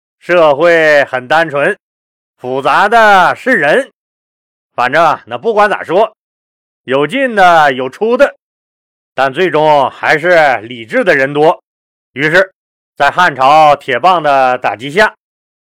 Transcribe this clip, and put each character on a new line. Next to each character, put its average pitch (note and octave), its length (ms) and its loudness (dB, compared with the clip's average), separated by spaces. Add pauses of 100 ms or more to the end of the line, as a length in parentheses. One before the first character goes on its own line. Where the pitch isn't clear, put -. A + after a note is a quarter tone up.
(200)
社 E3 340 0
会 D#3 520 2
很 B2+ 220 -8
单 D#3+ 220 0
纯， D3 280 -4 (600)
复 C3 240 -8
杂 D#3 260 0
的 G3+ 480 4
是 B3+ 200 -2
人。 F#3+ 340 0 (840)
反 B2 180 -4
正 D3+ 360 0
那 A#2+ 100 -12
不 G3+ 160 -6
管 G#3 160 0
咋 A#2+ 140 -6
说， F3 320 -2 (680)
有 C3+ 220 -4
进 A#3+ 300 -6
的 E3 380 2
有 B2+ 160 -8
出 A3+ 260 -4
的， B3+ 200 0 (760)
但 C3 200 -2
最 E3+ 180 -2
终 D3 400 2
还 C#3 260 -2
是 D3+ 440 0
理 A#2 240 -16
智 D3+ 180 -4
的 F3 100 0
人 C#3 200 -2
多。 D3+ 280 0 (520)
于 C3 100 -6
是， F3+ 300 0 (420)
在 C#3+ 160 0
汉 E3 240 -2
朝 D3 400 4
铁 B2 240 -4
棒 F3 240 0
的 C3 340 0
打 G#2 200 -6
击 C3 120 -14
下， G#3+ 240 0 (540)